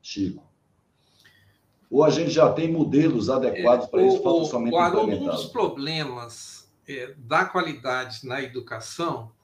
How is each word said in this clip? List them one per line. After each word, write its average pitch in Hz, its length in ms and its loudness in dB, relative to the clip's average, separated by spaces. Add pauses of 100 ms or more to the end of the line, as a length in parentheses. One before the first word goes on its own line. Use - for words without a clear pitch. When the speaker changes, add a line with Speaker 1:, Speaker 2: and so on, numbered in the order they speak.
Speaker 1:
Chico? - 420 -8 (1500)
Ou 143 140 4
a 151 60 8
gente 156 200 0
já 156 240 6
tem 165 180 -2
modelos 135 580 2
adequados 120 580 2
Speaker 2:
É, - 20 -16
Speaker 1:
para 185 140 4
isso, 190 160 6
Speaker 2:
o, - 40 -4
Speaker 1:
falta 170 200 2
Speaker 2:
o, - 20 -2
Speaker 1:
somente 120 280 -2
Speaker 2:
o - 60 2
Haroldo, 175 200 2
um 107 140 0
Speaker 1:
implementá-lo? 90 280 -4
Speaker 2:
dos - 100 -10
problemas, 143 1200 -6 (160)
é, 135 300 -12
da 147 260 0
qualidade 131 840 -6
na 131 160 -6
educação 123 920 -8 (120)